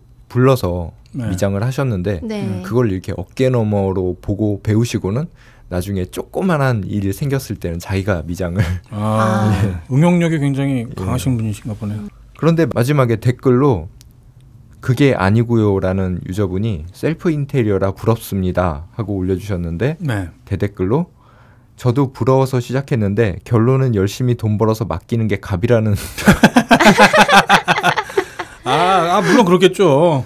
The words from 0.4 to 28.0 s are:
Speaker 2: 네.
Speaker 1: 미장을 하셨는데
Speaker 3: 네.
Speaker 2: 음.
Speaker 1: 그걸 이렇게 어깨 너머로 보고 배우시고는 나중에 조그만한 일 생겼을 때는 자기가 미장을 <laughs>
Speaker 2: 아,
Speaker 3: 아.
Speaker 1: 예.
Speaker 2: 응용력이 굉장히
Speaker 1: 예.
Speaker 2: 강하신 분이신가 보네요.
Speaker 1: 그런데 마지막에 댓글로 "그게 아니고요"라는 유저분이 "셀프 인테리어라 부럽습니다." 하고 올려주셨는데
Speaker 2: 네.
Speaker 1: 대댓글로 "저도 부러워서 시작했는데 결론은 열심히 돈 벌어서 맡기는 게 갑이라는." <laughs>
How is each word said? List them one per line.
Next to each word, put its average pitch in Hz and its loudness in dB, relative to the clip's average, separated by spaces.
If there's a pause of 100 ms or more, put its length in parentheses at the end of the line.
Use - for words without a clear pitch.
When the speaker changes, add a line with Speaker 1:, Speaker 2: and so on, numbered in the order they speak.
Speaker 2:
네. 123 -6
Speaker 1:
미장을 98 -2
하셨는데 110 -2
Speaker 3:
네. 214 -8
Speaker 2:
음. 95 -6
Speaker 1:
그걸 117 0
이렇게 92 -6
어깨 127 -2
너머로 98 0
보고 104 -2
배우시고는 110 0 (420)
나중에 90 -4
조그만한 139 -2
일 101 -4
생겼을 135 -4
때는 85 -6
자기가 95 -2
미장을 87 -4 (160)
<laughs> - -12
Speaker 2:
아, 107 -10
Speaker 3:
아. 107 0
Speaker 1:
예. 92 -6
Speaker 2:
응용력이 170 2
굉장히 139 -2
Speaker 1:
예. - -14
Speaker 2:
강하신 120 -2
분이신가 110 -6
보네요. 107 -8 (280)
Speaker 1:
그런데 160 2
마지막에 123 2
댓글로 123 2 (920)
"그게 127 2
아니고요"라는 98 2
유저분이 95 -4
"셀프 160 -4
인테리어라 107 0
부럽습니다." 92 -2
하고 104 -6
올려주셨는데 92 -4
Speaker 2:
네. 107 -4 (160)
Speaker 1:
대댓글로 101 -2 (680)
"저도 131 0
부러워서 131 0
시작했는데 113 -2
결론은 123 2
열심히 104 0
돈 107 -2
벌어서 110 0
맡기는 98 -4
게 98 -2
갑이라는." 110 0
<laughs> - -4 (2500)